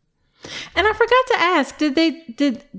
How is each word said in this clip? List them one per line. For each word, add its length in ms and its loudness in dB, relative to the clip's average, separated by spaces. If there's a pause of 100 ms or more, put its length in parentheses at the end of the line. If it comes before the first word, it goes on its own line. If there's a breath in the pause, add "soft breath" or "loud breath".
(760 loud breath)
And 140 0
I 40 0
forgot 360 2
to 100 2
ask, 400 0
did 160 0
they, 280 0 (140)
did, 280 -2 (140)